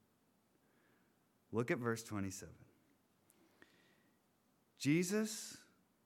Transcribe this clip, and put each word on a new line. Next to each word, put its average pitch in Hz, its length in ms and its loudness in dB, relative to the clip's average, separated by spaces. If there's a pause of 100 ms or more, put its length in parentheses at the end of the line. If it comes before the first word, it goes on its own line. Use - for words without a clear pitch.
(1500)
Look 123 200 2
at 165 80 2
verse 113 240 2
twenty-seven. 98 520 -4 (2250)
Jesus 185 800 0 (480)